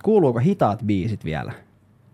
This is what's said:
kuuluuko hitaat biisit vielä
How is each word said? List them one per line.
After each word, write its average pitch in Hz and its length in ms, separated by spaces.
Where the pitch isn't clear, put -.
kuuluuko 156 360
hitaat 127 480
biisit 101 380
vielä 78 280